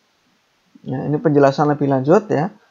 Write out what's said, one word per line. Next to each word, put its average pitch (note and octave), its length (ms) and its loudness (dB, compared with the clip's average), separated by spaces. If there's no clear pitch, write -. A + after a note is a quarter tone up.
Ya, C#3 160 -6
ini C#3+ 160 -4
penjelasan C#3+ 560 2
lebih C#3+ 160 -2
lanjut, D3 400 0
ya. D3 240 -4